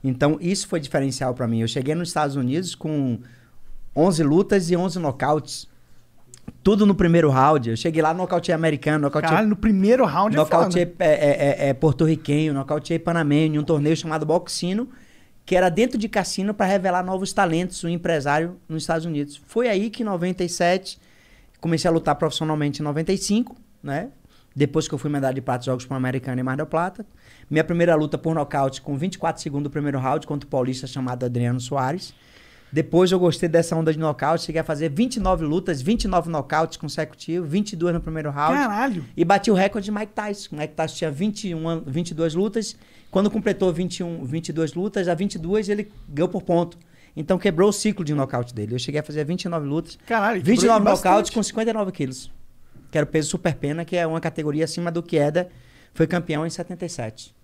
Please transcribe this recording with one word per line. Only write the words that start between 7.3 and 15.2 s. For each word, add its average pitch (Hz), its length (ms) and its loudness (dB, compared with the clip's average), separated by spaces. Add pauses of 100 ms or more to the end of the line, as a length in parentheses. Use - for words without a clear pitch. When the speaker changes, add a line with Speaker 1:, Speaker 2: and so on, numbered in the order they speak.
Speaker 1:
Eu 113 60 0
cheguei 160 260 0
lá, 156 120 2
nocauteei 180 420 0
americano, 151 460 0
nocauteei 151 280 0
Speaker 2:
Caralho, 208 200 4
no 208 80 2
primeiro 220 480 4
round 185 280 2
é 151 60 4
Speaker 1:
nocauteei, 170 460 4
Speaker 2:
foda. 175 180 -4
Speaker 1:
é, 160 60 6
é, 143 560 4
é, 139 40 4
é, 135 40 2
porto-riquenho, 156 800 2
nocauteei 151 440 -2
panamenho, 160 580 2
em 151 40 2
um 147 40 0
torneio 151 340 2
chamado 156 280 -4
Boxino, 180 600 -2 (580)